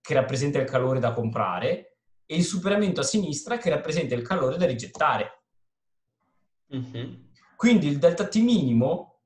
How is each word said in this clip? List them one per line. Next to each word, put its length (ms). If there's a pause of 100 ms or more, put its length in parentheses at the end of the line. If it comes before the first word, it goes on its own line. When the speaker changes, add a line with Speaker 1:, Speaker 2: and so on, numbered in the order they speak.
Speaker 1:
che 140
rappresenta 440
il 100
calore 320
da 120
comprare, 840 (280)
e 100
il 80
superamento 560
a 40
sinistra, 520
che 140
rappresenta 440
il 80
calore 360
da 80
rigettare. 800 (1200)
Speaker 2:
Mhm. 640 (260)
Speaker 1:
Quindi 320
il 100
delta 300
T 80
minimo 880